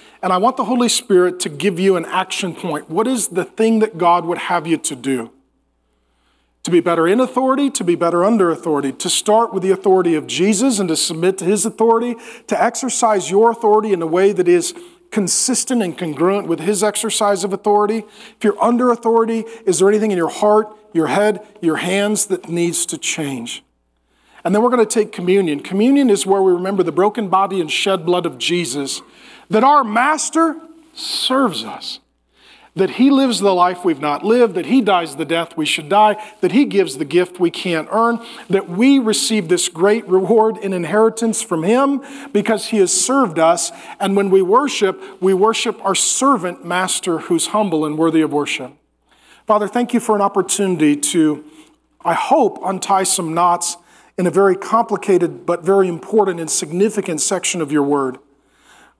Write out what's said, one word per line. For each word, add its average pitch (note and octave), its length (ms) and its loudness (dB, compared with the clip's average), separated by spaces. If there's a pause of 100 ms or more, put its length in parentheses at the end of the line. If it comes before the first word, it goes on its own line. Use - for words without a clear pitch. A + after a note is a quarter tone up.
(200)
and F#3 120 -2
I F3+ 60 2
want B3 180 2
the C4 80 -4
Holy A#3+ 240 0
Spirit F3+ 520 2
to G#3 80 -6
give D#3+ 300 -4
you F#3+ 160 2
an E3 120 -4
action F#3 500 -6
point. D#3+ 340 -8
What G3+ 160 0
is B3+ 220 -2
the F3 160 -4
thing A3+ 340 0
that G#3+ 180 0
God E3+ 280 2
would E3 140 -4
have E3+ 280 -4
you E3 120 0
to - 180 -8
do? B2 340 -4 (1300)
To E3 80 -2
be F3 80 6
better E3 260 0
in G#3 140 2
authority, C4 500 0
to - 140 -6
be F3 100 2
better E3+ 300 0
under G3+ 260 2
authority, C#3+ 400 -2
to D#3 180 -8
start A3 460 0
with F#3 80 -2
the F#3+ 80 0
authority F#3 460 2
of C3+ 100 -4
Jesus G3+ 540 0
and F#3 80 0
to D#3+ 80 0
submit F3 420 -2
to F3 60 -8
his G3+ 200 0
authority, A3+ 520 0 (320)
to G3+ 120 -2
exercise G#3+ 720 0
your A3 220 4
authority G#3+ 400 2
in E3+ 100 -2
a E3 60 -4
way F#3+ 240 4
that F3 160 0
is F3 260 2 (380)
consistent A3+ 680 -2
and F3 160 -4
congruent F3 520 -2
with E3 100 -2
his F#3 240 -2
exercise G#3 600 0
of G3 80 -4
authority. G#3 460 0
If - 440 -14
you're G#3 180 0
under A#3+ 300 2
authority, A3+ 540 0 (200)
is F3+ 140 0
there F#3+ 100 4
anything G#3+ 220 2
in F#3 80 0
your E3 120 -2
heart, G#3+ 360 2 (260)
your D#3+ 140 0
head, G3+ 400 0 (140)
your D#3+ 160 0
hands G3 500 -2
that F#3 220 -6
needs E3+ 380 -2
to D#3+ 120 -10
change? C3+ 640 -8 (800)
And F3+ 120 -2
then G#3+ 80 4
we're B3 80 4
gonna A#3+ 160 2
take G#3+ 240 -2
communion. F3+ 480 0
Communion B3+ 500 2
is G3+ 160 2
where G3 160 2
we F#3+ 120 4
remember F#3 320 0
the E3 80 -4
broken G3+ 360 0
body F#3+ 320 0
and D3+ 100 -4
shed F3+ 360 -2
blood F3 200 0
of C3+ 120 -8
Jesus, C#3+ 640 -4 (480)
that G#3+ 140 2
our C#4+ 180 6
Master C#4+ 760 0 (340)
serves - 680 -2
us, - 340 -12 (800)
that F#3 140 0
he C4 200 4
lives C4 300 2
the G3 120 2
life F3+ 320 2
we've D#3 160 0
not D3 240 -4
lived, A3+ 300 4
that E3 120 -4
he B3 140 4
dies F3 360 0
the D#3 80 -4
death D#3+ 320 -4
we D#3 100 -2
should D3+ 220 -4
die, G#3 260 4 (280)
that F3+ 100 0
he C4+ 120 4
gives F#3 340 -2
the D#3 60 -4
gift F3 360 -2
we E3+ 100 2
can't E3 400 -6
earn, A3+ 300 0 (280)
that G3 200 -2
we B3+ 320 4
receive A3 480 0
this F3+ 200 0
great G#3 380 0
reward G3 520 2
and G3 140 -6
inheritance G#3+ 720 0
from E3 220 -4
him C4+ 360 2 (320)
because G#3 340 0
he A3+ 100 -2
has F#3 160 4
served A#3 480 0
us. E3 320 2 (260)
And G3 160 -2
when G3 160 0
we F#3+ 120 6
worship, G#3 800 0
we F#3+ 140 2
worship G#3+ 500 0
our F#3+ 120 0
servant F#3+ 680 -2
master F3 540 -4
who's D#3+ 300 -2
humble F3+ 360 0
and D#3 140 -6
worthy D#3+ 220 2
of D3 120 0
worship. C#3+ 380 -4 (760)
Father, G#3 220 0
thank A#3+ 260 -2
you A#3+ 60 2
for G#3+ 160 0
an G3+ 80 0
opportunity F#3 720 0
to, D3+ 480 0 (600)
I E3+ 100 0
hope, - 480 0
untie F#3+ 400 -2
some E3+ 320 -2
knots F3 440 0 (400)
in F#3 80 0
a E3+ 40 2
very F#3+ 260 4
complicated F#3+ 880 0
but E3+ 180 -2
very F#3+ 260 2
important F3+ 520 0
and D#3+ 100 -8
significant F3+ 720 -2
section F3+ 400 -4
of C#3+ 100 -4
your D3 120 2
word. C#3 360 -2 (800)